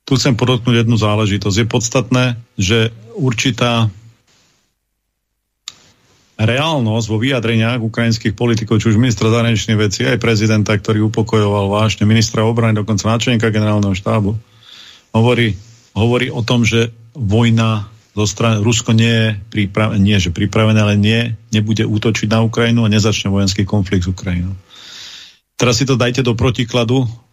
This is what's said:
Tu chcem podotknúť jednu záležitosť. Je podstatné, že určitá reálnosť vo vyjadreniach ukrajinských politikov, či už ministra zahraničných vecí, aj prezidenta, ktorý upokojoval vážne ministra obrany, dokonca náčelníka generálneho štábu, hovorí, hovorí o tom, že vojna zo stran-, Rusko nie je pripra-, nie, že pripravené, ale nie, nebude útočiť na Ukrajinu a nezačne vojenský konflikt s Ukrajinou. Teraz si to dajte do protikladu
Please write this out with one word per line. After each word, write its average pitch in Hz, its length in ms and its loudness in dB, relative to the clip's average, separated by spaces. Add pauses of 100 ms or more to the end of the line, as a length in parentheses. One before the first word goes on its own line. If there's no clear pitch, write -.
Tu 135 160 0
chcem 135 160 2
podotknúť 117 480 0
jednu 113 160 2
záležitosť. 104 640 0
Je 113 80 0
podstatné, 127 560 0 (320)
že 113 320 0 (240)
určitá 120 800 -2 (2500)
reálnosť 117 640 0
vo 107 160 -2
vyjadreniach 117 640 0
ukrajinských 113 480 -2
politikov, 113 480 0
či 117 80 0
už 104 80 4
ministra 117 320 2
zahraničných 113 480 0
vecí, 104 320 0
aj 123 80 0
prezidenta, 107 560 0
ktorý 107 400 0
upokojoval 104 560 0
vážne 107 400 0
ministra 113 400 2
obrany, 113 240 0
dokonca 107 400 -2
náčelníka 117 400 0
generálneho 104 400 0
štábu, 110 460 -2 (760)
hovorí, 113 460 2 (320)
hovorí 120 400 0
o - 80 -6
tom, 117 240 0
že 113 320 0 (160)
vojna 113 800 0 (240)
zo 104 80 -2
stran-, 107 400 -2
Rusko 117 320 0
nie 117 160 4
je 113 160 2 (240)
pripra-, 107 480 -2
nie, 101 160 4
že 87 160 0
pripravené, 107 480 2
ale 104 160 2
nie, 113 400 0 (160)
nebude 110 320 0
útočiť 110 480 -2
na 113 80 2
Ukrajinu 117 480 2
a 104 40 2
nezačne 104 360 0
vojenský 98 400 0
konflikt 95 400 0
s 95 80 -2
Ukrajinou. 92 400 -6 (1040)
Teraz 120 160 2
si 135 80 0
to 127 160 0
dajte 123 240 0
do 117 160 0
protikladu 127 640 0 (300)